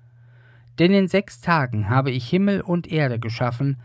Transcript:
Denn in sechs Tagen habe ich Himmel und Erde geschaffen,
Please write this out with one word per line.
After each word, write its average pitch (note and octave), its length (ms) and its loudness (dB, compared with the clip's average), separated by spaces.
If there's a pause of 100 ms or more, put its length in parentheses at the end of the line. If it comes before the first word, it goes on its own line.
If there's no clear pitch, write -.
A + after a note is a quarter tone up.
(800)
Denn F3 140 4
in G3 160 4
sechs - 320 -2
Tagen B2 500 0
habe C3+ 200 2
ich B2 180 -4
Himmel G3 320 2
und F3 260 -4
Erde C#3 320 -2
geschaffen, A#2+ 680 -2